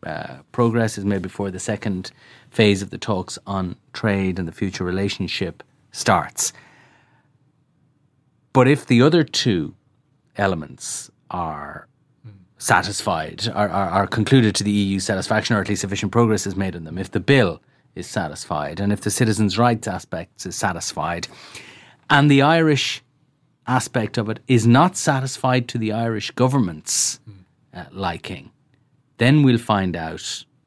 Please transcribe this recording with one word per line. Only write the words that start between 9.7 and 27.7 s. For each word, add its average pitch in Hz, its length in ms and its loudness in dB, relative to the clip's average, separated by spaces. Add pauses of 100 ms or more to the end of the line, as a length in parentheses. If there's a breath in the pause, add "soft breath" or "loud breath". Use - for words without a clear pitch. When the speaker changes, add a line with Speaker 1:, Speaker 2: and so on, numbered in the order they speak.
Speaker 1:
elements 85 760 -4 (180)
are 76 580 -8 (380)
Speaker 2:
Mm. 104 60 -20 (260)
Speaker 1:
satisfied, 90 960 0
are, 101 160 0
are, 92 200 -2
are 95 180 0
concluded 110 480 4
to - 80 -2
the 104 80 0
E 101 120 2 (120)
U's 95 100 -4
satisfaction, 107 500 0
or 104 60 2
at 90 80 -4
least 101 120 -2
sufficient 98 300 -4
progress 113 360 2
is 92 80 -6
made 95 200 -2
on 82 80 -12
them, 80 140 -10
if 95 140 -8
the 107 80 -2
bill 98 420 4 (340)
is 90 120 -12
satisfied, 76 720 -6
and 101 120 -2
if 104 100 -4
the 107 100 -4
citizens' 104 460 0
rights 117 300 2
aspects - 580 -10
is 90 100 -10
satisfied, 85 720 -6 (840 loud breath)
and 147 200 6
the 139 120 8
Irish 156 600 2 (640)
aspect 123 500 -2
of 110 120 -2
it 110 180 -8
is 117 180 4
not 139 320 6
satisfied 131 680 -2
to - 100 -6
the 110 160 -2
Irish 113 380 -4
government's, 120 880 0 (100)
Speaker 2:
Mm. 101 40 -18 (400)